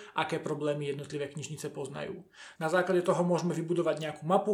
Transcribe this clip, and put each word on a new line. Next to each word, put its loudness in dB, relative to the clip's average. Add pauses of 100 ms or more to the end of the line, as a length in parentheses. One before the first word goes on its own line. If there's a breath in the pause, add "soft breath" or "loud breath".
(140 loud breath)
aké 0
problémy -2
jednotlivé -6
knižnice -8
poznajú. -8 (400 loud breath)
Na 0
základe 4
toho 4
môžeme 2
vybudovať 0
nejakú -8
mapu, 4